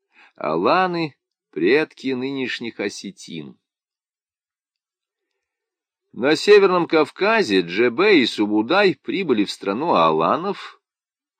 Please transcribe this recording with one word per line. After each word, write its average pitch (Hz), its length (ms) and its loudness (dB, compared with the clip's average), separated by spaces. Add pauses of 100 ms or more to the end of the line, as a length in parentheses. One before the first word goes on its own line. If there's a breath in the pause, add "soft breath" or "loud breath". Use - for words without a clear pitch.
(360 soft breath)
Аланы — 156 800 -2 (320)
предки 131 600 -2
нынешних 127 720 -8
осетин. 85 800 -12 (2500)
На 135 240 0
Северном 190 500 4
Кавказе 160 760 0
Джебе 120 600 2
и 110 60 2
Субудай 113 680 0
прибыли 143 500 -2
в 90 60 -4
страну 120 460 -4
аланов, 87 840 0 (600)